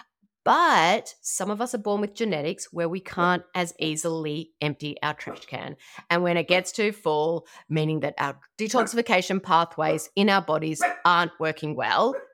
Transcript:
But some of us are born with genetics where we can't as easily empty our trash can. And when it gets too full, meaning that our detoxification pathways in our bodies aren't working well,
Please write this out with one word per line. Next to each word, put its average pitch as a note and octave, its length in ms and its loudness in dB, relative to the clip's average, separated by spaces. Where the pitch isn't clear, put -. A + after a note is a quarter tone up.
But A#3 800 4
some - 300 -4
of G#3 100 -6
us B3 140 -4
are - 20 -4
born G3+ 240 -2
with G#3 140 -4
genetics F3+ 580 -4
where E3+ 160 -2
we F#3 120 -6
can't F3+ 420 0
as F3 240 -4
easily D#3 840 -4
empty D3 440 -4
our D3+ 100 -2
trash - 320 -14
can. C#3 320 -12
And F3 140 4
when F3 140 2
it E3 100 0
gets F#3 240 2
too G#3+ 200 0
full, D#3+ 540 0
meaning D#3 300 0
that D3 180 -4
our C#3 220 -2
detoxification A3 840 0
pathways D#3+ 720 0
in G3+ 160 4
our G3 100 4
bodies D#3 400 -2
aren't E3+ 340 2
working D#3 360 -4
well, C3+ 400 2